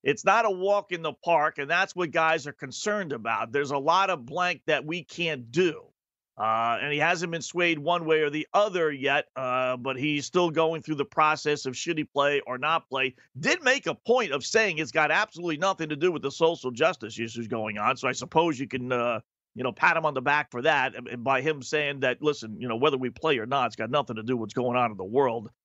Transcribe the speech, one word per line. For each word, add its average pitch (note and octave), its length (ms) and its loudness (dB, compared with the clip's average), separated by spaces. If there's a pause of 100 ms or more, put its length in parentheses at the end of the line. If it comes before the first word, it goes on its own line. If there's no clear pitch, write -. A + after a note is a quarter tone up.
It's D3 220 0
not A3 220 4
a G#3 40 4
walk G3 440 0
in E3 80 -6
the D#3 100 -4
park, D#3 460 0
and C#3 120 -6
that's F#3 240 0
what F3 180 -2
guys D#3+ 360 2
are C#3 60 -10
concerned F#3 580 -6
about. A2+ 400 -4
There's C#3+ 200 0
a C#3+ 60 0
lot F3 320 2
of D3+ 160 -4
blank F3 400 -2
that D3+ 200 0
we D#3+ 180 -6
can't D3 480 -6
do. D#3 320 2 (540)
Uh, A2+ 440 0
and D3 120 -2
he D3 60 -2
hasn't E3 340 0
been E3 80 -6
swayed E3+ 360 0
one E3 280 0
way D#3 160 4
or D3 80 2
the D3+ 240 -4
other F3+ 400 2
yet, C#3 320 0 (100)
uh, B2+ 400 0
but B2+ 220 -4
he's C#3+ 280 -2
still F3+ 260 2
going D#3+ 300 0
through D#3 140 -6
the C#3 80 -2
process D3+ 600 2
of C3 100 -4
should E3 220 -4
he D3+ 80 -2
play C#3+ 420 2
or B2+ 100 -6
not D#3 300 0
play. C3 260 -2 (240)
Did C#4+ 240 0
make C4 260 2
a D3+ 60 -2
point A3+ 380 2
of C#3 140 -2
saying G3+ 320 2
it's D#3 160 -4
got D3+ 180 4
absolutely E3+ 460 0
nothing F3 320 0
to C#3 80 -4
do E3+ 160 2
with C#3 80 -6
the C#3 100 -4
social E3 400 0
justice A#2 480 0
issues A2+ 300 -8
going G#2+ 280 -4
on, A#2+ 200 0
so C3+ 100 -4
I B2 60 0
suppose D#3 440 0
you C3 120 -6
can, B2+ 240 -4
uh, A#2+ 260 0 (340)
you B2+ 100 -8
know, B2 100 -2
pat E3 240 4
him D#3+ 80 -2
on D3 80 0
the C3 80 -2
back C#3+ 280 0
for A#2+ 120 -6
that, C3+ 340 2
and, B2 140 -12
and A#2+ 160 -8
by C3+ 160 2
him D3 200 -2
saying C#3+ 380 -2
that, B2+ 220 0
"Listen, B2 360 -2
you A#2+ 120 -8
know, A2+ 80 -2
whether C#3 200 4
we B2+ 120 -2
play D3 280 0
or G#2+ 80 -2
not, B2+ 200 2
it's G#2+ 100 -4
got A2 140 -6
nothing B2+ 260 0
to A2 80 -8
do B2 140 0
with A2+ 60 -2
what's G#2+ 100 -8
going B2 240 0
on A#2+ 140 2
in G2+ 60 -12
the F#2+ 60 -8
world. A#2 460 0 (160)